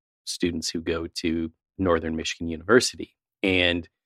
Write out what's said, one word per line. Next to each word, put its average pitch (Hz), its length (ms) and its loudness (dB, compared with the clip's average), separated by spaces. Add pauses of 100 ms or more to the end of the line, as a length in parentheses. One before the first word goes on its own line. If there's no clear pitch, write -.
(240)
students 85 460 -4
who 85 100 -6
go 82 360 -4
to 82 340 -2 (280)
Northern 82 380 0
Michigan 82 320 -6
University. 85 680 2 (260)
And 90 460 2 (180)